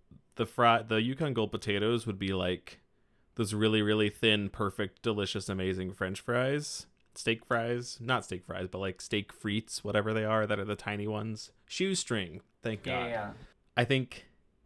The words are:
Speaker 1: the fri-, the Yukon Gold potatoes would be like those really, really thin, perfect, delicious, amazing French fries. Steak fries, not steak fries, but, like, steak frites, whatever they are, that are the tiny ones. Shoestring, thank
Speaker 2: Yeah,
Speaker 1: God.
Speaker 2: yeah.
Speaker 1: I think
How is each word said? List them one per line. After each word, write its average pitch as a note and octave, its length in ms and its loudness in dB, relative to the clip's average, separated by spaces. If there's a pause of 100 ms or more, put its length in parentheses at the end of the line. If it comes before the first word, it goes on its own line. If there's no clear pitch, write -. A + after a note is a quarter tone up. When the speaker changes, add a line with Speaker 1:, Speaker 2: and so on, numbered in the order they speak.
(340)
Speaker 1:
the A2+ 120 0
fri-, A#2 400 6
the A2 140 4
Yukon C3+ 340 0
Gold A2 180 0
potatoes A2 560 0
would G2 100 -4
be G2 140 0
like F2+ 480 -2 (560)
those G#2+ 180 0
really, G#2+ 260 4
really G#2+ 300 4
thin, G#2 380 2
perfect, G2+ 540 -4
delicious, G#2 460 -2
amazing F#2 440 -2
French F#2+ 280 -4
fries. C3 680 -2 (300)
Steak A2+ 300 0
fries, A#2+ 540 -2
not A#2+ 240 0
steak F#2 200 -8
fries, F#2 240 -6
but, F#2 100 -8
like, F#2+ 220 -4
steak - 320 -2
frites, - 520 -4
whatever G#2 280 2
they A2 120 0
are, G#2+ 240 2
that G#2 100 0
are G2 60 -2
the G#2 100 -2
tiny G#2 320 -4
ones. G#2+ 460 -6 (120)
Shoestring, A2+ 760 -2 (200)
thank - 240 -6
Speaker 2:
Yeah, F#2 180 -2
Speaker 1:
God. F2 80 -4
Speaker 2:
yeah. G#2+ 200 -4 (460)
Speaker 1:
I B2 80 6
think C3 420 0 (400)